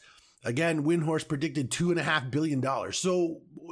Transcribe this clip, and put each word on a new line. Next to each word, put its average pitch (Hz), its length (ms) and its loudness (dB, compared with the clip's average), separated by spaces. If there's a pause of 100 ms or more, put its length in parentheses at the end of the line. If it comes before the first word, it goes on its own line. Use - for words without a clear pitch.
(440)
Again, 151 400 0
Windhorst 160 440 2
predicted 143 420 -2
two 175 200 0
and 170 80 2
a 147 60 0
half 151 260 0
billion 147 300 0
dollars. 123 380 -2
So 175 420 0 (320)